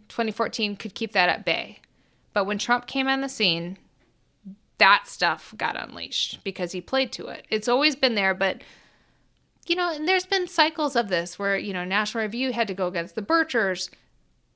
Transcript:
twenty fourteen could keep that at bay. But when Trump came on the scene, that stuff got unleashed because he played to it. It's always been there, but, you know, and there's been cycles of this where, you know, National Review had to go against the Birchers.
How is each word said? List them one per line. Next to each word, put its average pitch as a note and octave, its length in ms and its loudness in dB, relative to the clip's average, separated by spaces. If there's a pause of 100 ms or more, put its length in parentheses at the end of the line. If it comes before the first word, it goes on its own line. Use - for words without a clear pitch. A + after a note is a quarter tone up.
twenty A3 240 -2
fourteen G#3 440 -2
could - 180 -10
keep - 180 -6
that F3+ 160 4
at - 160 0
bay. - 360 -4 (520)
But G3+ 140 2
when G#3 120 0
Trump B3 280 0
came C4+ 220 -2
on C4+ 140 0
the C4+ 60 -4
scene, F3 500 0 (1000)
that G3 320 8
stuff - 480 -2
got - 180 -2
unleashed - 720 -8
because F#3 260 -4
he F3+ 100 -6
played C4 320 -2
to - 140 -10
it. - 240 -12
It's G#3+ 160 -2
always C4+ 300 4
been B3 180 2
there, F#3+ 180 2
but, F#3+ 300 -2 (1040)
you E4+ 80 0
know, F4 180 0
and D4+ 140 -6
there's F#4 200 2
been F#4 200 0
cycles D#4+ 480 2
of A#3 140 0
this F3 280 -2
where, G3+ 220 0
you G3 140 -6
know, F3+ 120 -4
National G#3 380 -2
Review A#3 300 -2
had G#3+ 160 -2
to F#3+ 60 -4
go F#3 120 0
against E3+ 300 -4
the G#3+ 60 -2
Birchers. A3+ 680 2 (640)